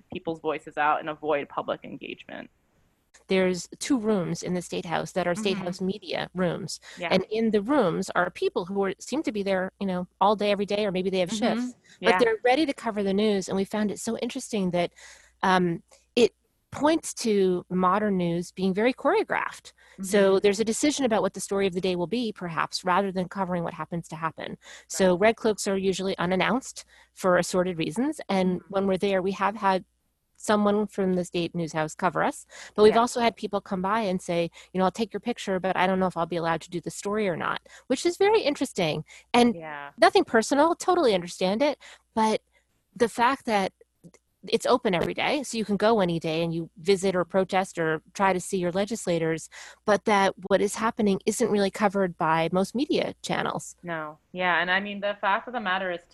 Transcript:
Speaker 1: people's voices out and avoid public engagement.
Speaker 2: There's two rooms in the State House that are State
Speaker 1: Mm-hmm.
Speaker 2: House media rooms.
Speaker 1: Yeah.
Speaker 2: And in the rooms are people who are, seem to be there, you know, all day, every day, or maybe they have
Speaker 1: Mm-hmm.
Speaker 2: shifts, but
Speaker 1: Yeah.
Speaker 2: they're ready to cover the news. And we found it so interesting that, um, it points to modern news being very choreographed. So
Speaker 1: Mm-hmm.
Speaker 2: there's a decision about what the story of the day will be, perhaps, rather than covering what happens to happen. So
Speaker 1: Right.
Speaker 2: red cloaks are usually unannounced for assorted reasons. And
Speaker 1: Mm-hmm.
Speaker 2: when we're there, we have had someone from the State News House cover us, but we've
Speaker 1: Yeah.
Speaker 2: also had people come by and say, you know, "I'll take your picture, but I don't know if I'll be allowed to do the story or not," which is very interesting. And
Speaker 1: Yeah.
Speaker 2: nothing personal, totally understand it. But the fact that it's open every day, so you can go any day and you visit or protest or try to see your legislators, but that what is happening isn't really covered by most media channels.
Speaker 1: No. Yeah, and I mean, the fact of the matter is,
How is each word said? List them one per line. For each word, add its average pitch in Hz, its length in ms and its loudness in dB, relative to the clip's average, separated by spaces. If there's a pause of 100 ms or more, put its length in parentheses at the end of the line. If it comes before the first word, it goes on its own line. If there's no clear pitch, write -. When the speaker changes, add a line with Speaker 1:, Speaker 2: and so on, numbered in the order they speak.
(120)
Speaker 1:
people's 165 280 -8
voices 156 360 -6
out 151 240 2
and 160 80 -8
avoid 151 400 -2
public 113 360 -6
engagement. - 640 -14 (800)
Speaker 2:
There's 185 400 0 (100)
two 269 200 0
rooms 196 440 -2
in 175 120 -4
the 180 80 -4
State 180 220 -8
House 160 280 -4
that 175 160 -2
are 175 80 0
State 208 200 -2
Speaker 1:
Mm-hmm. 180 100 -6
Speaker 2:
House 180 140 -6
media 185 540 -4
rooms. 175 460 -4 (160)
Speaker 1:
Yeah. 175 160 -8
Speaker 2:
And 185 180 2
in 220 220 0
the 208 100 2
rooms 196 540 0
are 180 140 2
people 254 360 -4
who 196 180 -2
are, 190 140 -2
seem 302 240 -6
to 285 100 -4
be 202 120 -4
there, 190 360 -2
you 202 60 -4
know, 180 200 -4 (140)
all 202 160 4
day, 208 140 0
every 202 160 0
day, 208 180 -2
or 202 60 0
maybe 185 200 2
they 185 100 2
have 175 100 0
Speaker 1:
Mm-hmm. 220 160 0
Speaker 2:
shifts, 240 280 -2 (260)
but - 100 4
Speaker 1:
Yeah. 359 80 4
Speaker 2:
they're 226 260 2
ready 262 220 4
to 269 80 -2
cover 214 300 -4
the 196 100 0
news. 202 340 0
And 190 80 -2
we 196 80 0
found 214 260 -2
it - 100 -8
so 226 180 -4
interesting 214 540 -4
that, 175 200 0 (500)
um, 180 400 2 (320)
it - 200 4 (380)
points 311 420 0
to 190 560 2
modern 185 480 2
news 175 340 -2
being 185 220 0
very 226 180 2
choreographed. - 800 -2 (300)
So 196 320 4
Speaker 1:
Mm-hmm. 196 80 4
Speaker 2:
there's 202 180 2
a 220 40 0
decision 269 420 0
about 214 160 2
what 196 100 0
the 196 80 -12
story 196 260 0
of 185 60 -2
the 180 80 -4
day 180 160 0
will 175 100 -2
be, 220 260 -4
perhaps, 160 520 -6
rather 190 260 2
than 180 180 -4
covering 180 360 -4
what 165 80 -6
happens 165 360 -8
to 160 80 -12
happen. - 420 -8 (300)
So 185 240 2
Speaker 1:
Right. 175 160 0
Speaker 2:
red 226 80 2
cloaks - 300 -2
are 196 120 0
usually 190 400 -2
unannounced 180 640 -2 (300)
for 180 240 2
assorted 180 400 0
reasons. 185 500 -4
And 185 320 0
Speaker 1:
Mm-hmm. - 140 -14
Speaker 2:
when 196 120 0
we're 190 120 2
there, 196 240 0
we 196 100 -2
have 202 240 -2
had 196 300 0 (520)
someone 208 480 2
from 185 280 -2
the 180 100 0
State 170 300 -4
News 165 180 -4
House 156 220 -2
cover 165 280 0
us, - 220 -2 (300)
but 208 80 4
we've 214 100 10
Speaker 1:
Yeah. 226 80 4
Speaker 2:
also 240 200 0
had 233 160 2
people 202 260 -4
come 185 180 -4
by 202 200 0
and 185 200 -2
say, 170 300 -2 (200)
you - 80 -4
know, 185 60 4
"I'll 185 60 4
take 220 240 -4
your 202 60 -8
picture, 208 380 -4
but 185 200 -2
I 180 80 4
don't 190 120 2
know 185 80 2
if 175 80 -4
I'll 170 120 -2
be 170 100 -6
allowed 165 240 0
to - 100 -16
do 175 80 -8
the - 120 -8
story 208 360 -4
or 160 120 -2
not," - 240 -4 (240)
which - 180 -2
is 349 140 0
very 415 240 4
interesting. 165 640 -2 (260)
And 240 240 6
Speaker 1:
Yeah. 147 400 -10
Speaker 2:
nothing 339 280 6
personal, 285 500 4
totally 339 400 2
understand 185 480 -2
it. 285 160 0 (360)
But 214 280 2 (520)
the 226 140 2
fact 254 380 0
that 202 260 0 (760)
it's 226 200 0
open 233 280 2
every 175 200 -2
day, 226 280 -2
so 226 160 -8
you 214 60 -4
can 202 140 -2
go 220 220 2
any 175 200 0
day 160 240 -2
and 165 100 -4
you 165 220 -6
visit 185 400 0
or 180 80 2
protest 190 540 0
or 160 240 0 (100)
try 190 200 2
to 180 60 -2
see 190 200 -4
your 175 120 0
legislators, 170 800 -2 (380)
but 202 180 2
that 196 300 4 (140)
what 196 120 4
is 202 160 0
happening 214 500 0
isn't 220 240 0
really 202 200 2
covered 196 460 0
by 165 360 2
most 190 220 0
media 269 480 -2
channels. - 600 -4
Speaker 1:
No. 156 360 -8 (140)
Yeah, 180 280 2
and 175 100 0
I 190 100 2
mean, 202 200 -8
the 202 200 -4
fact 208 280 0
of 240 60 -10
the 247 60 -6
matter 190 300 -2
is, 175 100 -6 (140)